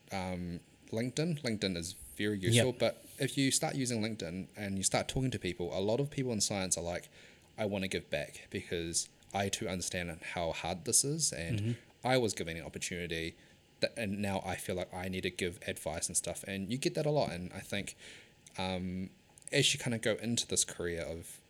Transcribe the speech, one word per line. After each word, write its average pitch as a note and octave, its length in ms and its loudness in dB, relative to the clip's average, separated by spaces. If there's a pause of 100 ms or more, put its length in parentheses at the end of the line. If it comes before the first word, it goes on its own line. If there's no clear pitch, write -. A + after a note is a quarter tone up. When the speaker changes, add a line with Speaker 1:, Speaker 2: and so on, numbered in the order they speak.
(120)
Speaker 1:
um, F2+ 480 -2 (320)
LinkedIn. C#3 520 0
LinkedIn G2+ 340 2
is E2+ 180 -4 (220)
very G#2 220 2
Speaker 2:
Yep. F#2 40 -2 (100)
Speaker 1:
useful, B2 200 8
but - 300 2 (140)
if C3+ 200 0
you C3+ 140 6
start - 240 2
using B2 260 2
LinkedIn F#2+ 460 -2 (100)
and G2 200 -2
you F#2+ 60 0
start G#2 240 2
talking C3 240 0
to G#2+ 80 -2
people, F2 360 -2
a F2+ 40 2
lot G#2+ 220 4
of C#3+ 100 0
people B2+ 220 0
in G#2 80 2
science F#2+ 360 2
are E2 60 -4
like, E2+ 240 -2 (500)
"I A2 80 0
wanna G2 220 2
give F#2 240 -2
back - 400 -4
because E2+ 560 -2 (260)
I G2+ 140 2
too G#2 220 -2
understand F2 500 -2 (140)
how E2+ 180 0
hard E2+ 320 -4
this - 220 4
is, D3 260 0
and E2+ 280 0
Speaker 2:
Mm-hmm. A2 120 0 (320)
Speaker 1:
I B2+ 140 6
was A#2 160 4
given E2 240 -4
an D#2+ 80 -8
opportunity E2 680 -4 (440)
that, - 180 0
and G#2 240 -2
now G2 240 0
I F2+ 120 -2
feel - 180 -4
like F2 180 -4
I F2+ 140 -4
need F#2 160 -2
to F#2 80 0
give F2 340 -2
advice E2 440 -4
and E2+ 80 -2
stuff." - 300 -2
And G2 220 -2
you A#2+ 80 0
get D#3+ 180 0
that D#3 120 0
a D3 40 4
lot. C#3 200 4
And F2 220 -6
I G2 80 -8
think, - 340 -6 (640)
um, F#2 520 -2 (420)
as C#3 200 6
you C#3+ 80 0
kinda A#2 200 0
go A2 160 2
into A#2 320 0
this - 180 2
career E2+ 380 -2
of E2 360 -8 (100)